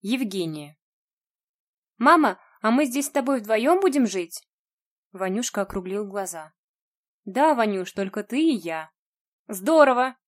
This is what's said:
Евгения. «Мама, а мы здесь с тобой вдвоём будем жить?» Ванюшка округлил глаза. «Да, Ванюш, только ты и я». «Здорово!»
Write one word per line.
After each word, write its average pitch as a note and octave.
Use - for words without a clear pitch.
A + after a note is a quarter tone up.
Евгения. F#3
«Мама, C#4
а A3
мы C4+
здесь C#4
с -
тобой C4+
вдвоём A3
будем C#4
жить?» -
Ванюшка G3
округлил G3
глаза. F#3
«Да, C4
Ванюш, G3+
только G3
ты B3
и D#4+
я». D#3+
«Здорово!» B3+